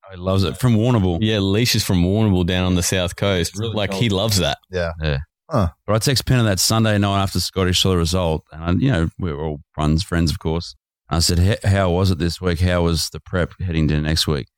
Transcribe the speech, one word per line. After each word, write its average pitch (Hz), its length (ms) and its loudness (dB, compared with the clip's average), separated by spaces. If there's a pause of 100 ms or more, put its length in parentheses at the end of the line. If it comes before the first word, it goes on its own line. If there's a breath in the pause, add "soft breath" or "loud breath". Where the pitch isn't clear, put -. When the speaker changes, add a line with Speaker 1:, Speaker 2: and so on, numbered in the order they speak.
(100)
Speaker 1:
He 95 60 -16
loves 95 280 0
it. 73 140 -4
From 120 180 2
Warrnambool. 104 440 2
Speaker 2:
Yeah, 110 200 2
Leash 98 340 2
is 104 100 0
from 90 200 2
Warrnambool 95 420 2
down 92 180 0
on 90 120 2
the 87 60 0
south 90 340 -2
coast. 95 360 0
Speaker 1:
It's 98 80 -12
really 110 140 -6
Speaker 2:
Like, 101 160 -2
Speaker 1:
cold. 95 120 -4
Speaker 2:
he 120 60 0
loves 101 300 0
that. 73 200 -2 (120)
Speaker 3:
Yeah. 87 220 -4 (100)
Speaker 1:
Yeah. 76 160 -2 (320)
Speaker 3:
Huh. 110 180 0 (180)
Speaker 1:
But 104 100 0
I - 20 2
text 127 280 -2
Pinner 123 180 2
that 98 160 0
Sunday 110 380 2
night 98 240 0
after 95 180 -2
Scottish 92 420 0
saw 98 80 2
the 92 60 2
result. 85 560 0
And, 80 120 -14
I, 85 80 0
you 127 180 2
know, 107 180 2 (100)
we 85 140 -4
were 71 120 -8
all 76 160 -6 (140)
friends, 78 300 0
friends, 82 260 0
of 71 80 -4
course. 82 360 -6 (360)
And 80 60 -2
I 85 40 2
said, 85 200 0
"H-, 95 240 2
how 98 260 2
was 92 220 2
it 80 60 -2
this 82 220 -4
week? 87 200 -2
How 90 220 2
was 85 280 0
the - 100 -14
prep 87 400 -4
heading 80 280 0
to 76 120 0
next 78 280 -2
week?" 71 180 -4 (120)